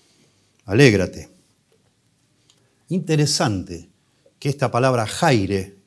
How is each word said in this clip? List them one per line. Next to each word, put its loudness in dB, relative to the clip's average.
Alégrate. 2
Interesante -2
que -6
esta -2
palabra 0
jaire -2